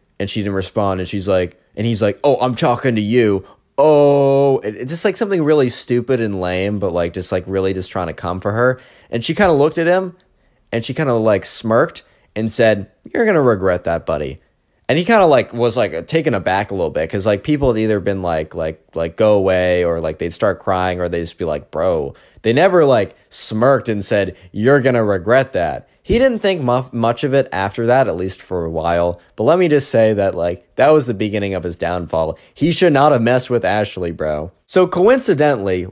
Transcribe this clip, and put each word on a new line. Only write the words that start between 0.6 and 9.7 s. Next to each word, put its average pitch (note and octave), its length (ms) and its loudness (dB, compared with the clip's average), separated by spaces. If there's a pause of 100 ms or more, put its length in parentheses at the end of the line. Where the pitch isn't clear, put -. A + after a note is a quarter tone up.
and F2 80 -6
she's G2 200 -6
like, F#2 280 0 (180)
and G#2+ 120 -4
he's A2+ 160 0
like, G#2 200 0
"Oh, C#3+ 180 2
I'm B2+ 160 -2
talking B2 400 0
to G#2+ 40 0
you." G#2 440 2 (360)
"Oh," C#3 840 4
it, G#2+ 140 -8
it's B2+ 140 -10
just, E3 140 -8
like, G3 120 0
something G3 260 -2
really D3 260 4
stupid A#2+ 520 -2
and G2+ 200 -4
lame, F#2 380 -2
but, F#2+ 140 -2
like, E2+ 200 -2
just, F2+ 200 -8
like, F#2 140 -4
really F#2+ 260 -2
just F#2 180 -6
trying F2+ 180 -4
to D#2+ 40 -8
come F2+ 280 -8
for G2+ 120 -4
her. B2 260 0 (320)
And A#2 140 -4
she E3 100 -4
kinda F#3+ 180 2
looked D#3 260 2